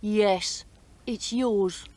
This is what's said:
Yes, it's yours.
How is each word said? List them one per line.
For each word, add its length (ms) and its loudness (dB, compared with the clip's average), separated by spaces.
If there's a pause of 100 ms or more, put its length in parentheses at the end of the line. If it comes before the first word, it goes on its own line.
Yes, 640 2 (420)
it's 260 -6
yours. 520 0 (120)